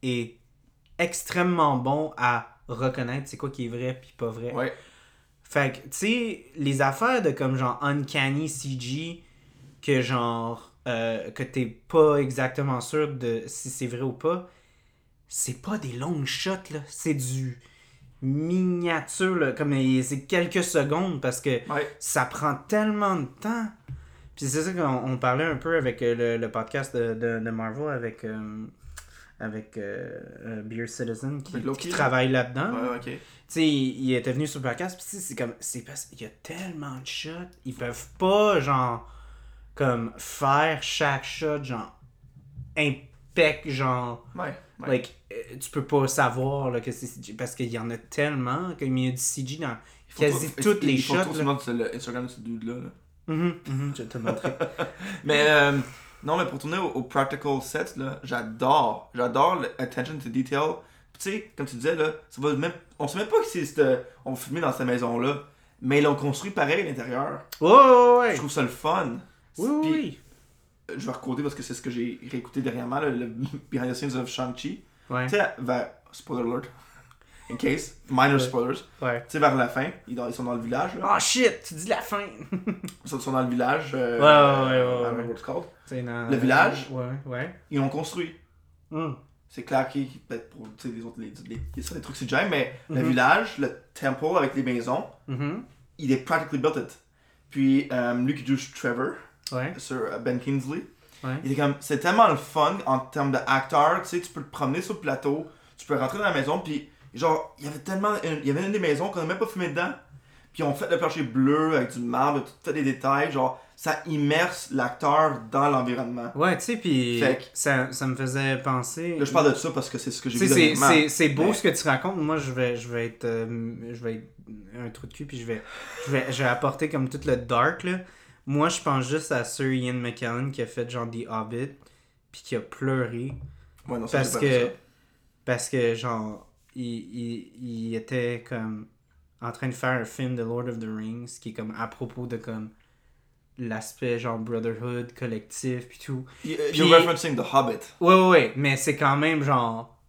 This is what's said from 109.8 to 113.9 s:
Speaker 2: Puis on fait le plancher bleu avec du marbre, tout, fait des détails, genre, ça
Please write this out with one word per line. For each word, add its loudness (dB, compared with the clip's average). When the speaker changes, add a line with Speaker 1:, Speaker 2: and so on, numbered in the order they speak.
Speaker 2:
Puis -2
on 2
fait -4
le 4
plancher 0
bleu 4
avec 0
du -8
marbre, 0
tout, -14
fait -4
des 0
détails, 2
genre, 0
ça -2